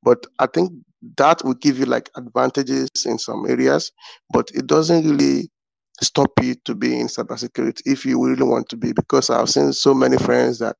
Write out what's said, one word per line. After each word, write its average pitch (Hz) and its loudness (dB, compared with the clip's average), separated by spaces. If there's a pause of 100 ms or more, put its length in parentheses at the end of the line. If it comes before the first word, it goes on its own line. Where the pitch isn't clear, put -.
But 120 2 (120)
I 127 0
think 180 -2 (460)
that 156 4
will 127 -2
give 131 0
you, 127 0
like, 123 -2
advantages 127 -2 (160)
in 113 -4
some 117 -8
areas, 131 0 (400)
but - -2
it 135 -6
doesn't 156 2
really 143 0 (520)
stop - 0 (100)
you 127 -2 (100)
to - -6
be 123 -2
in 120 -2
cybersecurity 120 -6
if 131 -2
you 127 0
really 131 2
want 123 0
to 120 -10
be, 120 -4
because 131 0
I've 117 2
seen 139 2
so 139 2
many 131 2
friends 123 0
that 113 -6